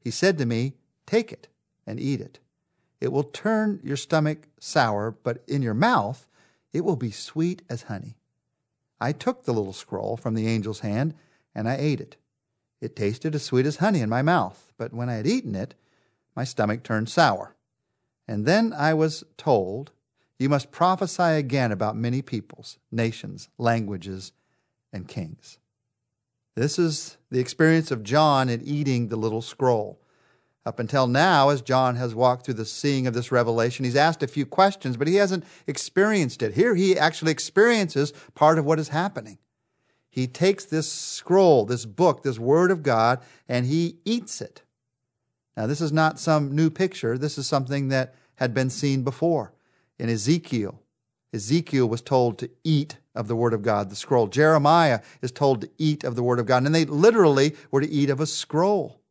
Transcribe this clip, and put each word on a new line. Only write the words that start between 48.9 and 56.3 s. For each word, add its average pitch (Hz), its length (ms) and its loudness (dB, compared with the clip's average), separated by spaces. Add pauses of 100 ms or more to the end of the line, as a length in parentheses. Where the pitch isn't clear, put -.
before. 139 500 -2 (460)
In 117 100 -4
Ezekiel, 117 720 -2 (540)
Ezekiel 127 520 0
was 113 140 -2
told 120 380 2
to 123 100 -8 (160)
eat 151 320 0 (180)
of 113 140 -6
the 117 80 -2
word 117 160 0
of 110 80 -2
God, 104 300 0
the 101 60 -14
scroll. 117 320 2
Jeremiah 147 760 4 (180)
is 127 100 -6
told 135 300 2
to 107 160 -12
eat 151 280 0
of 123 120 -4
the 123 60 -2
word 123 160 0